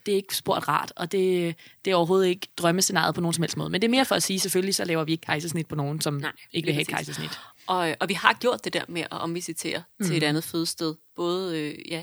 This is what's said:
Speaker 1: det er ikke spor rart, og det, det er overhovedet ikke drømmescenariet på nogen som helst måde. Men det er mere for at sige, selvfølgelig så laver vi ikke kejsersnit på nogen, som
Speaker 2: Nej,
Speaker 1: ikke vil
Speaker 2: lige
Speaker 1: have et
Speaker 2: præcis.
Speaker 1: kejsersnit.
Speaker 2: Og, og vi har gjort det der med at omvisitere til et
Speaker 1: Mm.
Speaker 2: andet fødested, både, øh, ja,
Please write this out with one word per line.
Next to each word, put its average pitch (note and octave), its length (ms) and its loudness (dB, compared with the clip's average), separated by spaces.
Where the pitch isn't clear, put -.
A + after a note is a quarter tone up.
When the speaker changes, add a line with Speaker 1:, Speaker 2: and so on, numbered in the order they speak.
Speaker 1:
det G#3 60 0
er G3 40 4
ikke G3+ 200 -2
spor - 180 0
rart, - 420 0
og E3+ 160 -4
det, F3+ 420 2
det F#3+ 60 0
er F#3+ 40 4
overhovedet F#3 340 6
ikke F3+ 280 -2
drømmescenariet E3+ 580 2
på - 60 -2
nogen E3+ 140 2
som E3 80 0
helst - 140 0
måde. D3+ 140 -2
Men F3 120 0
det A#3 40 4
er A3+ 40 4
mere C4 140 4
for G#3 100 2
at E3+ 80 2
sige, F#3+ 180 0
selvfølgelig F#3 340 0
så G3+ 100 -2
laver E3 200 0
vi D#3 80 0
ikke E3 140 -2
kejsersnit D#3+ 400 -2
på - 80 -8
nogen, D3+ 260 -2
som D3+ 140 0
Speaker 2:
Nej, C#3+ 180 -4
Speaker 1:
ikke E3 140 -2
vil D#3 80 2
Speaker 2:
lige - 0 -
Speaker 1:
have D3 80 0
et D#3+ 60 -2
Speaker 2:
præcis. D3 280 -4
Speaker 1:
kejsersnit. D#3 220 -8
Speaker 2:
Og, F3+ 340 0
og F#3+ 80 0
vi F#3+ 60 -2
har A3 260 4
gjort A#3 240 0
det F3+ 80 -4
der - 160 0
med E3+ 140 -4
at - 100 -6
omvisitere E3+ 720 -4
til F3 140 2
et D3+ 60 2
Speaker 1:
Mm. D3+ 60 2
Speaker 2:
andet D3+ 160 2
fødested, E3 500 -4
både, F3 440 -2
øh, - 300 -8
ja, E3 120 -6